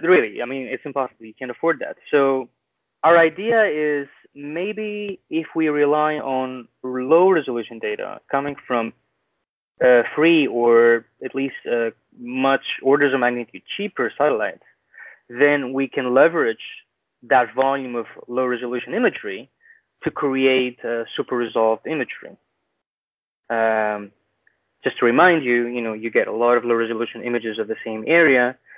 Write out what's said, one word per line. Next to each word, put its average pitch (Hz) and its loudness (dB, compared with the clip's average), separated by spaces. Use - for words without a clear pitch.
really, 120 2
I 120 -6
mean, 131 -8
it's 123 -10
impossible. 131 -8
You 113 -18
can't 123 -12
afford 160 -2
that. - -10
So 135 2
our 170 6
idea 208 2
is 151 -2
maybe 202 -8
if 156 -4
we 160 2
rely 151 2
on 131 -6
low 131 4
resolution 120 -2
data 104 -6
coming 139 -4
from, 117 -2
uh, 123 6
free 160 4
or 117 4
at 131 -8
least, 135 -4
uh, 117 -2
much 131 -2
orders 139 4
of 131 0
magnitude 120 -4
cheaper 160 -4
satellites, 123 -2
then 135 0
we 135 -2
can 127 -4
leverage 143 2
that 120 0
volume 135 -2
of 113 -6
low 127 -2
resolution 123 -6
imagery 135 -4
to 156 -4
create, 131 0
uh, 117 -4
super 123 -6
resolved 113 0
imagery. - -8
Um, 110 -2
just - -4
to 127 2
remind 156 4
you, 120 0
you 120 -8
know, 113 -6
you 110 -8
get 107 0
a 101 -6
lot 120 2
of 117 -4
low 120 0
resolution 113 -4
images 117 -4
of 107 -4
the 110 -6
same 110 -8
area. 135 4